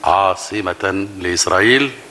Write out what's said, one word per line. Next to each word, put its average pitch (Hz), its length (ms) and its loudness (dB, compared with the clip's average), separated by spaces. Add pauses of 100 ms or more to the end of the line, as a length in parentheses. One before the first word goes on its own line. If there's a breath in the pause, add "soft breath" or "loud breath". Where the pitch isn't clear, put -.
عاصمة 95 1040 0 (100)
لإسرائيل 95 720 2 (200)